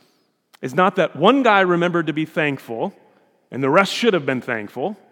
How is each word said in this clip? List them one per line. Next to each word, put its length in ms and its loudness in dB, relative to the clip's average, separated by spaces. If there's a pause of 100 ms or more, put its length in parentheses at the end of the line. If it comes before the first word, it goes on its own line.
(600)
is 120 -8
not 220 2
that 200 0
one 280 4
guy 180 4
remembered 460 0
to 60 -4
be 120 -4
thankful 680 -6 (580)
and 120 -6
the 60 0
rest 240 2
should 200 0
have 120 0
been 160 -4
thankful. 560 -8 (140)